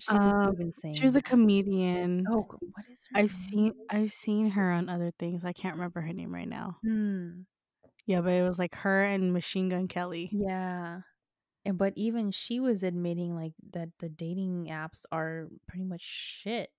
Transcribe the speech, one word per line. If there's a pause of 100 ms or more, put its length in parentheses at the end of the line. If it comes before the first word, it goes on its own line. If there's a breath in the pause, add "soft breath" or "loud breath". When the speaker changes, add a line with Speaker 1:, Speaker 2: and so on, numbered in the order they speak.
Speaker 1:
She
was
Speaker 2:
Um,
Speaker 1:
even (180)
Speaker 2:
she
was
Speaker 1:
saying
Speaker 2:
a
Speaker 1:
that.
Speaker 2:
comedian.
Speaker 1:
Oh,
g-, (160)
what
is
her
Speaker 2:
I've
Speaker 1:
name?
Speaker 2:
seen, (160)
I've
seen
her
on
other
things.
I
can't
remember
her
name
right
now.
Speaker 1:
Hmm. (640)
Speaker 2:
Yeah,
but
it
was,
like,
her
and
Machine
Gun
Kelly.
Speaker 1:
Yeah. (640)
And,
but
even
she
was
admitting,
like, (200)
that
the
dating
apps
are (200)
pretty
much
shit.